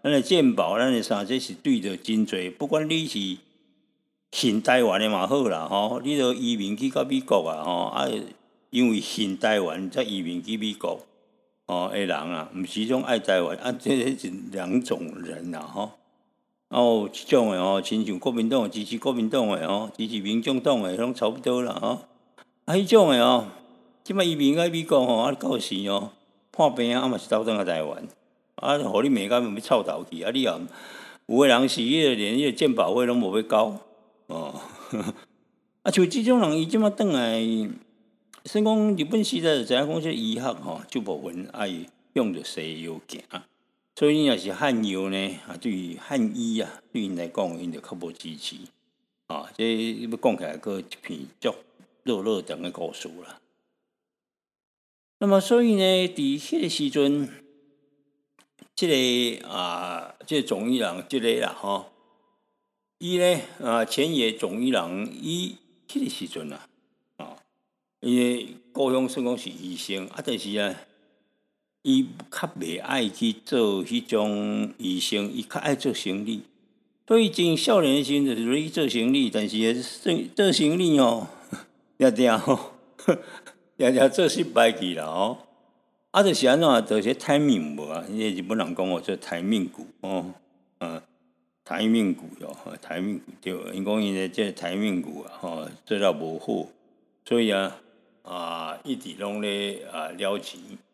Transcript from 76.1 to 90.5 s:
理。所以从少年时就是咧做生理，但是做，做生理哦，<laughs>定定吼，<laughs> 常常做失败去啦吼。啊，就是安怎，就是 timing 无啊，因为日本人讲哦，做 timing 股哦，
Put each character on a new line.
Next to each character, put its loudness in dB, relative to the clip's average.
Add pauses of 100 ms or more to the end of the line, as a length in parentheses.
理。 -6 (640)
所 6
以 4
从 2
少 4
年 4
时 2
就 2
是 0
咧 0
做 0
生 2
理， 4
但 0
是 0
做， -4 (220)
做 4
生 4
理 6
哦， 4 (380)
<laughs> -20
定 6
定 6
吼， 0 (340)
<laughs> 0 (420)
常 4
常 8
做 2
失 0
败 4
去 -4
啦 -6
吼。 0 (760)
啊， 6
就 6
是 0
安 8
怎， 6
就 2
是 0
timing 2
无 -10
啊， -6
因 -6
为 0
日 -6
本 -4
人 -4
讲 -2
哦， -2
做 -6
timing -2
股 -18 (140)
哦， -4 (540)